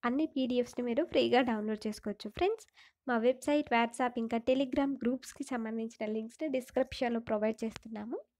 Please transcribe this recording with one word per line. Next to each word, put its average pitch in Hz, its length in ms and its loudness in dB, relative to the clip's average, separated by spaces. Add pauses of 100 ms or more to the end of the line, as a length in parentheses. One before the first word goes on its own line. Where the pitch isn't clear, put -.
అన్ని 262 220 2
పీడీఎఫ్స్ని 247 580 0
మీరు 240 200 2
ఫ్రీగా 240 380 4
డౌన్లోడ్ 214 460 -2
చేసుకోవచ్చు. 208 420 -6
ఫ్రెండ్స్, 403 380 0 (400)
మా 240 100 2
వెబ్‌సైట్, 262 520 2
WhatsApp, 233 480 2
ఇంకా 233 200 -2
Telegram 269 580 2
గ్రూప్స్‌కి 254 480 -4
సంబంధించిన 226 680 -4
లింక్స్ని 220 360 -4
డిస్క్రిప్షన్లో 254 720 0
ప్రొవైడ్ 220 440 0
చేస్తున్నాము. 226 560 -8 (200)